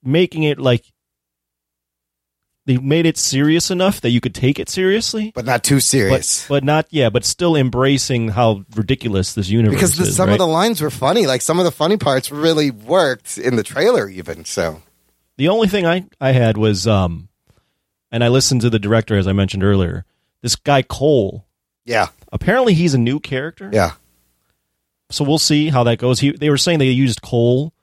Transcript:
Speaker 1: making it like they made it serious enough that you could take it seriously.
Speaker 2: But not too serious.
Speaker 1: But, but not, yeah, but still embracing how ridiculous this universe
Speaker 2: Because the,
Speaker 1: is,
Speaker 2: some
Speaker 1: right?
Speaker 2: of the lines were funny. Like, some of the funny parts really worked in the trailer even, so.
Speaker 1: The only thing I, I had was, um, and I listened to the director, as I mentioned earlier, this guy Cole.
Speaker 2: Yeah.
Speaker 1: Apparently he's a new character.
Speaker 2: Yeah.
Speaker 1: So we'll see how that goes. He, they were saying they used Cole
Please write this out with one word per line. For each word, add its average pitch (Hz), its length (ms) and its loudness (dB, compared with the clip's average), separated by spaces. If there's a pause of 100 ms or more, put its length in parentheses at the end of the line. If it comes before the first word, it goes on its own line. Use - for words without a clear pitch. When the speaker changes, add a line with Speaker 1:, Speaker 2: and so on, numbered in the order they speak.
Speaker 1:
making 160 400 0
it 147 160 -2
like 123 240 0 (1800)
they 131 100 2
made 143 300 2
it 160 100 0
serious 151 540 0
enough 185 320 0
that 123 80 0
you 120 100 2
could - 140 -6
take 135 240 0
it - 100 -8
seriously. 214 680 -2
Speaker 2:
But 120 120 -8
not 123 180 -2
too 139 160 2
serious. 127 680 0
Speaker 1:
But, 143 100 -2
but 135 80 -2
not, 151 260 0
yeah, 135 180 0
but 107 160 -2
still 170 320 0
embracing 127 720 0
how 107 360 0 (120)
ridiculous 104 580 -2
this 98 140 -4
universe 107 280 2
Speaker 2:
Because 160 200 2
the, 170 80 -2
Speaker 1:
is, 151 120 -2
Speaker 2:
some 185 120 2
Speaker 1:
right? 202 60 4
Speaker 2:
of 208 40 0
the 185 80 0
lines 170 360 0
were 151 80 -4
funny. 160 360 0
Like, 131 140 0
some 165 180 -2
of 185 60 2
the 170 60 0
funny 170 260 0
parts 135 340 -2
really 151 400 0
worked 127 680 -2
in 123 180 -2
the 110 60 0
trailer 151 460 0
even, 82 360 -12
so. 82 380 -6 (560)
Speaker 1:
The 139 100 0
only 214 200 2
thing 185 180 0
I, 180 180 0 (160)
I 131 120 2
had 113 260 2
was, 104 280 0
um, 92 420 0 (840)
and 117 100 -2
I 120 60 2
listened 127 340 2
to 120 80 4
the 110 80 0
director, 107 380 0
as 92 100 2
I 95 60 0
mentioned 98 320 0
earlier, 90 400 0 (380)
this 120 120 -2
guy 139 280 0
Cole. 127 640 -2 (400)
Speaker 2:
Yeah. 113 220 0 (240)
Speaker 1:
Apparently 220 420 2
he's 165 180 2
a 135 60 2
new 120 200 0
character. 151 540 -10
Speaker 2:
Yeah. 92 200 2 (1200)
Speaker 1:
So - 140 -4
we'll 147 140 2
see 151 320 2
how 127 140 2
that 117 140 2
goes. 123 220 0
He, 139 120 2
they 151 180 -2
were 143 80 2
saying 165 220 0
they 135 100 2
used 127 320 0
Cole 123 500 0 (100)